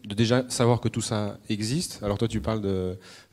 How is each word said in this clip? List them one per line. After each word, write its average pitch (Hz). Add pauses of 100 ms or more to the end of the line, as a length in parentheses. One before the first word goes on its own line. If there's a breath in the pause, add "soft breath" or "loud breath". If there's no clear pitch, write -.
de 104
déjà 117
savoir 120
que -
tout 113
ça 104 (120)
existe. 110
Alors 101
toi, 117
tu 110
parles 110
de, 95 (360 loud breath)